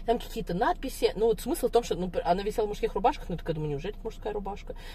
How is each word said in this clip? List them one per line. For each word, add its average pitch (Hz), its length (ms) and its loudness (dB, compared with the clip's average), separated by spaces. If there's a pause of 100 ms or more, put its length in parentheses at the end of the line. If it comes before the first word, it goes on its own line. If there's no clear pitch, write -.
Там - 140 4
какие-то - 340 -4
надписи, 247 600 2
ну, 214 100 2
вот 226 160 4
смысл 262 260 0
в - 40 0
том, 240 120 6
что, - 120 -2
ну, 180 140 -2
п-, - 120 -2
она 185 220 2
висела 214 220 0
в 208 40 0
мужских 214 240 -2
рубашках, 220 360 2
ну, 170 80 -2
такая, 160 180 -2
думаю, 156 160 -2
неужели 156 240 -4
это - 80 -12
мужская 220 300 -4
рубашка? 202 420 -6 (200)